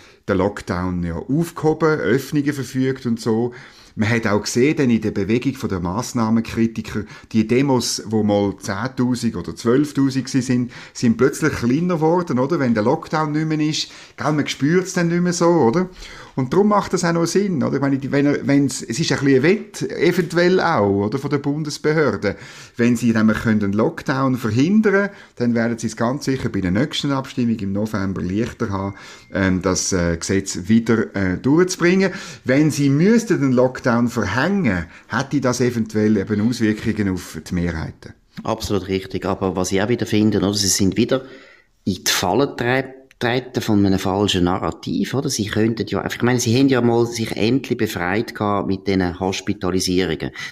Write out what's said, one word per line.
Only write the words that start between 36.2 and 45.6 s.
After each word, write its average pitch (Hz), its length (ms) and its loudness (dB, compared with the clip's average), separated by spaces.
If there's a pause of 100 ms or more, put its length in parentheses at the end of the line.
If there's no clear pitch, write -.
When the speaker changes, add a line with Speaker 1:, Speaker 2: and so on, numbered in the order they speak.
Speaker 1:
Auswirkungen 107 640 0
auf 87 240 -8 (100)
die 90 60 -4
Mehrheiten. 85 580 -4 (300)
Speaker 2:
Absolut 104 460 -4
richtig. 95 360 -4
Aber 95 300 -2
was 92 160 -2
ich 95 100 2
auch 107 80 0
wieder 117 180 0
finde, 107 320 2
oder? 95 160 2
Sie 101 120 0
sind 92 300 2
wieder 127 300 0 (580)
in 92 180 -4
die - 80 -2
Falle 107 380 2
getreten, 131 420 -2 (300)
treten 127 420 -2
von 101 240 2
einem 95 140 2
falschen 95 440 2
Narrativ, 87 720 -2
oder? 139 160 -2
Sie 104 160 -4
könnten 107 400 0